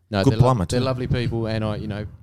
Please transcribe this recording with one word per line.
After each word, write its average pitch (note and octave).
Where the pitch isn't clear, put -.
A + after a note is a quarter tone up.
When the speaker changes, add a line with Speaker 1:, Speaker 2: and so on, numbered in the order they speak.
Speaker 1:
No, G2
Speaker 2:
Good C3+
Speaker 1:
they're G#2+
lo-, A#2+
Speaker 2:
plumber A#2+
too. B2
Speaker 1:
they're B2
lovely B2+
people, A#2
and A2
I, G#2+
you G#2
know, G#2